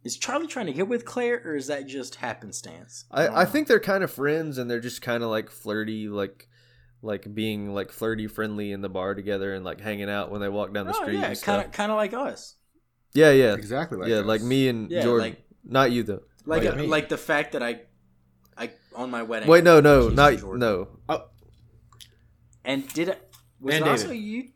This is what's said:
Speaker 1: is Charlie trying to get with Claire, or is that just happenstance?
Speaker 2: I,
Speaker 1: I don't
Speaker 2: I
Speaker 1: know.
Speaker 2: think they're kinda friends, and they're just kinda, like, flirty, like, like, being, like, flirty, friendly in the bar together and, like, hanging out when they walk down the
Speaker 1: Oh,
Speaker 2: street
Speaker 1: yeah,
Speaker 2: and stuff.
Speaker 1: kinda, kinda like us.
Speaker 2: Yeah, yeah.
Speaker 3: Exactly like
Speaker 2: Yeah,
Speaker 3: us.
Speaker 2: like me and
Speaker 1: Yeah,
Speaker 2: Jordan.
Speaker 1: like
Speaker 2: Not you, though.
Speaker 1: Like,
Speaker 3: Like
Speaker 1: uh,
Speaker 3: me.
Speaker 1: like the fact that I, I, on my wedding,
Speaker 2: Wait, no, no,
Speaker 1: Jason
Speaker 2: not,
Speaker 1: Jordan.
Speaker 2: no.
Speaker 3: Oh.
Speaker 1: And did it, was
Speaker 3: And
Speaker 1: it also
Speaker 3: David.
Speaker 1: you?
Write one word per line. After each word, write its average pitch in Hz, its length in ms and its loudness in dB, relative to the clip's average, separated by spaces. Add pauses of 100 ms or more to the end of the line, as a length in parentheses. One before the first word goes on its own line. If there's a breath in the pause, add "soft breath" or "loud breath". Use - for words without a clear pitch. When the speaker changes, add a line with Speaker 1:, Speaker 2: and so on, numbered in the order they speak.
Speaker 1:
is - 140 -10
Charlie 302 300 -4
trying 247 200 -8
to 143 60 -6
get 180 160 -2
with 233 160 -2
Claire, 240 400 -4
or 156 120 -6
is 131 100 -6
that 139 200 -6
just 131 280 -10
happenstance? 98 960 -12
Speaker 2:
I, 135 100 -2
Speaker 1:
I 170 60 4
don't - 100 -2
Speaker 2:
I 180 80 6
Speaker 1:
know. 190 60 -2
Speaker 2:
think 302 180 -2
they're 233 120 6
kinda 190 280 -2
friends, 147 480 -4
and 120 140 -6
they're 120 100 -2
just 120 220 -10
kinda, 117 260 -4
like, 110 220 -4
flirty, 107 580 -6
like, 101 400 -6 (580)
like, 104 260 -6
being, 104 400 -4
like, 101 200 -6
flirty, 110 340 -4
friendly 104 460 -6
in 98 80 -8
the 98 80 -6
bar 95 260 -4
together 98 400 -4
and, 92 100 -10
like, 87 160 -8
hanging 101 300 -6
out 101 220 -4
when 101 80 -6
they 101 80 -2
walk 101 260 -4
down 104 120 -4
the - 120 -6
Speaker 1:
Oh, 403 60 -4
Speaker 2:
street 208 160 -2
Speaker 1:
yeah, - 80 -2
Speaker 2:
and - 100 -6
stuff. 202 240 -2
Speaker 1:
kinda, - 140 -10
kinda 208 180 -2
like 214 180 -2
us. - 440 -10 (580)
Speaker 2:
Yeah, 151 160 10
yeah. 127 240 8
Speaker 3:
Exactly 113 420 -6
like 90 120 -4
Speaker 2:
Yeah, 110 100 2
Speaker 3:
us. 101 80 0
Speaker 2:
like 110 160 0
me 131 260 2
and 110 220 -4
Speaker 1:
Yeah, 170 120 -2
Speaker 2:
Jordan. 117 260 2
Speaker 1:
like - 160 -14 (200)
Speaker 2:
Not 131 280 2
you, 120 100 0
though. 98 200 -6 (220)
Speaker 1:
Like, 160 200 0
Speaker 3:
Like 165 100 0
Speaker 1:
uh, - 20 -4
Speaker 3:
me. 147 120 -4
Speaker 1:
like 156 200 0
the 156 80 -2
fact 151 360 -2
that 135 100 -4
I, 117 200 -6 (760)
I, 117 140 -10 (220)
on 123 180 -8
my 117 100 -6
wedding, 113 260 -2
Speaker 2:
Wait, 170 140 10
no, 165 180 12
no, 143 220 10
Speaker 1:
Jason 110 140 2
Speaker 2:
not, 143 220 6
Speaker 1:
Jordan. 95 220 -8
Speaker 2:
no. 101 280 0 (200)
Speaker 3:
Oh. 156 200 -6 (1400)
Speaker 1:
And 135 280 -4
did 170 180 -2
it, - 240 -8 (260)
was 135 160 0
Speaker 3:
And 156 100 2
Speaker 1:
it - 20 4
also 143 200 0
Speaker 3:
David. 233 140 -8
Speaker 1:
you? 233 340 -8